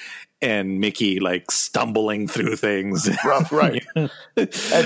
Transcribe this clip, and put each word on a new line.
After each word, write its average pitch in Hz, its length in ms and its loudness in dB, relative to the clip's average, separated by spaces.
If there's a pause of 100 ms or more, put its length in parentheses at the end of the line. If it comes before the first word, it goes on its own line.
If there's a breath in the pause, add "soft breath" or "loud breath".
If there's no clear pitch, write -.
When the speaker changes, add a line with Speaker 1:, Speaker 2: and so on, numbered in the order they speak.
(400 loud breath)
Speaker 1:
and 98 380 0
Mickey, 98 400 0
like, 90 320 -2
stumbling 107 800 0
through 113 280 -2
things. 98 540 0 (100)
<laughs> - 40 -4
Speaker 2:
Right, 139 260 2
right. 147 240 2 (220)
Speaker 1:
You 160 60 0
know? 143 60 -2 (280 loud breath)
Speaker 2:
It's - 340 0
Speaker 1:
You - 160 4